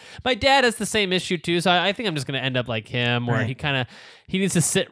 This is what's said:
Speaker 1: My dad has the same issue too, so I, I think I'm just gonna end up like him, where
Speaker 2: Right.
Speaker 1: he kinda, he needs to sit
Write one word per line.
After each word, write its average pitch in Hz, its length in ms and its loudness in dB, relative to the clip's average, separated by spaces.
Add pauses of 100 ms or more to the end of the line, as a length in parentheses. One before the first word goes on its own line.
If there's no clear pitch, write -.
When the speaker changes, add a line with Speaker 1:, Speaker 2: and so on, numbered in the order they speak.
(240)
Speaker 1:
My 254 100 0
dad 269 300 4
has 233 120 2
the 208 100 -4
same 202 260 0
issue 180 260 0
too, 175 220 0
so 185 100 2
I, 175 180 4
I 202 40 2
think 220 160 -4
I'm 165 80 -2
just 131 100 -4
gonna 135 140 -4
end 127 160 -2
up 123 100 -2
like 113 220 -4
him, 120 400 0
where 117 100 2
Speaker 2:
Right. 107 80 0
Speaker 1:
he 131 80 -4
kinda, 135 320 -2 (400)
he 185 140 -2
needs 196 140 0
to 175 60 4
sit - 320 0